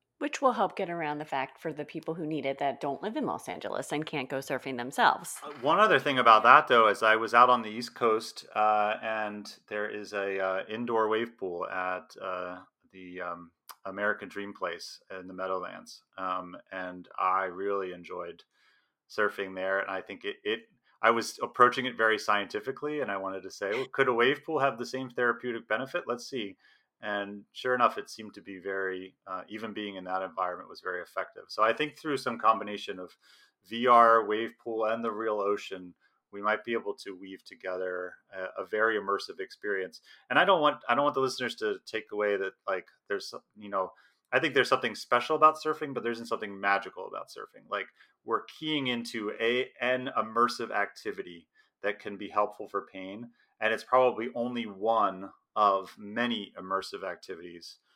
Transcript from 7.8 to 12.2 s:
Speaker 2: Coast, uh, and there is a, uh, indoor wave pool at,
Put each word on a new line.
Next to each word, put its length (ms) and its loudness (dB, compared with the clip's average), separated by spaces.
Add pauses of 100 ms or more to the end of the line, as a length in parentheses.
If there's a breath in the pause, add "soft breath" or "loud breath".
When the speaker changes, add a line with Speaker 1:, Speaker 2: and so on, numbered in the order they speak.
Speaker 2:
Coast, 580 0
uh, 480 4
and 500 -6 (160)
there 220 -4
is 220 -10
a, 260 -2
uh, 300 0
indoor 400 0
wave 280 0
pool 300 -6
at, 560 -4